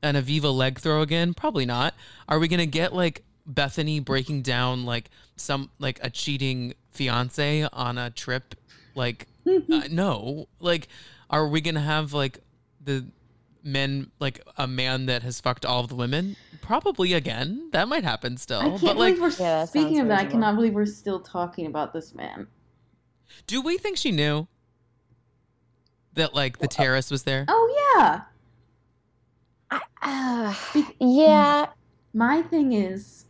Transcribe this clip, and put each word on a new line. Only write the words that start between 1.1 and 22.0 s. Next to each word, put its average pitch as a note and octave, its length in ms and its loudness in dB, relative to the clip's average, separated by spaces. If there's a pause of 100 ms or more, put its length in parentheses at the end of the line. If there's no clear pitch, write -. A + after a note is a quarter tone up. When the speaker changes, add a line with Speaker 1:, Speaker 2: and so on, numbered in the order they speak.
Speaker 1:
Probably F#3+ 320 -2
not. B2 280 0 (340)
Are D#3 120 2
we E3 100 2
gonna E3+ 160 2
get, D#3+ 280 -2
like, F3 300 -2 (220)
Bethany D3+ 560 -2
breaking C3+ 400 -2
down, B2+ 440 0
like, A#2 240 -6 (280)
some, C#3 320 -4 (100)
like, C3 240 -6
a B2+ 60 -6
cheating C3 640 -4 (180)
fiance C#3 800 0
on B2 260 -4
a B2 120 -6
trip? - 460 -8 (400)
Like, A#2+ 320 -6 (100)
Speaker 2:
<laughs> - 100 -4
Speaker 1:
uh, D#4+ 420 2
no. D3+ 600 -2 (100)
Like, E3+ 300 -2 (400)
are D3+ 180 2
we D3+ 140 0
gonna D#3+ 180 -2
have, D3+ 320 -2
like, C#3 280 -2 (440)
the C3+ 220 -4 (600)
men, C#3 540 -2
like, C#3 220 -4 (160)
a C3+ 100 -2
man C3 380 -2
that B2 180 -2
has B2 160 -8
fucked - 260 -2
all B2 140 0
of A#2+ 80 -2
the B2+ 80 -10
women? D3 400 -2 (260)
Probably A3+ 520 0
again. D#3 580 -4
That E3+ 180 2
might C4 160 -2
happen B2 320 -4
still. A#2 220 -6
Speaker 2:
I C#4+ 100 2
can't - 120 -4
Speaker 1:
But, E4 140 4
Speaker 2:
believe F4+ 240 4
Speaker 1:
like, E4+ 200 0
Speaker 2:
we're, F#3 60 0
Speaker 3:
Yeah, D#3+ 140 2
that E3 100 -2
Speaker 2:
speaking D#4 280 2
Speaker 3:
sounds - 40 4
Speaker 2:
of A#3+ 80 2
that, G#3+ 40 4
I G3 100 4
Speaker 3:
reasonable. G3+ 80 -4
Speaker 2:
cannot A3 240 2
believe A3+ 180 4
we're G#3 120 2
still G3+ 360 -6
talking F3 440 -6
about D3+ 280 -4
this D#3+ 200 -10